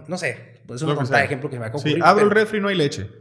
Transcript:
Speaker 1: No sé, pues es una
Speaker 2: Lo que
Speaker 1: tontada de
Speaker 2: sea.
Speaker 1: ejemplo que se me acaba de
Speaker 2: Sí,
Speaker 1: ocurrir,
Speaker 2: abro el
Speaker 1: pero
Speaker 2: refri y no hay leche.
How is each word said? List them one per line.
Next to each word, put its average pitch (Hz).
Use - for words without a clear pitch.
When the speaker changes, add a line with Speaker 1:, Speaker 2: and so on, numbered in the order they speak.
Speaker 1:
No 180
sé, -
pues 120
es 143
una 160
Speaker 2:
Lo 147
que 135
Speaker 1:
tontada 139
de 139
Speaker 2:
sea. 131
Speaker 1:
ejemplo 139
que 131
se 120
me 113
acaba 117
de -
Speaker 2:
Sí, 151
Speaker 1:
ocurrir, 165
Speaker 2:
abro 202
el 208
Speaker 1:
pero 208
Speaker 2:
refri 214
y -
no 196
hay 196
leche. 139